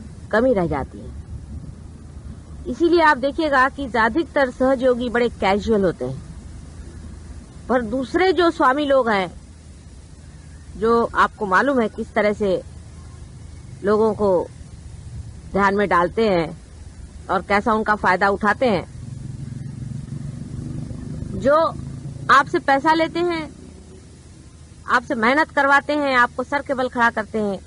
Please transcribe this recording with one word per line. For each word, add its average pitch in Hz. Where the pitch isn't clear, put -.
कमी 240
रह 180
जाती 135
है। -
इसीलिए 330
आप 302
देखिएगा 277
कि 277
ज्यादातर 247
सहज 262
योगी 247
बड़े 233
casual 202
होते 156
हैं, 131
पर 247
दूसरे 269
जो 339
स्वामी 294
लोग 269
हैं, 190
जो 226
आपको 208
मालूम 233
है 208
किस -
तरह 208
से 190
लोगों 214
को 190
ध्यान 196
में 202
डालते 180
हैं 170
और 180
कैसा 202
उनका 214
फायदा 196
उठाते 202
हैं, 196
जो 294
आपसे 285
पैसा 269
लेते 330
हैं, 339
आपसे 247
मेहनत 262
करवाते 277
हैं, 277
आपको 247
सर 285
के 285
बल 254
खड़ा 233
करते 220
हैं 202